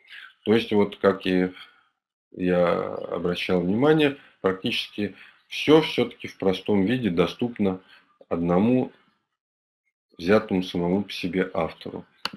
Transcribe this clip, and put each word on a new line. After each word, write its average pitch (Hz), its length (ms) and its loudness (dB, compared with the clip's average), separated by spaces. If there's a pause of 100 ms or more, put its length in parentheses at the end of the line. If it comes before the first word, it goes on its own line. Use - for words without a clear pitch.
(440)
То 104 120 2
есть, 117 160 -2
вот 101 240 2
как 98 320 0
и 92 240 2 (800)
я 90 540 0 (260)
обращал 87 500 -2
внимание, 139 560 2 (220)
практически 101 760 -4 (320)
все 151 340 4
все-таки - 460 -4
в - 100 -20
простом 98 480 0
виде 117 260 0
доступно 92 680 -2 (480)
одному 101 640 2 (1300)
взятому 95 460 2
самому 90 400 -2
по - 80 -14
себе 90 420 -4
автору. - 500 -6 (340)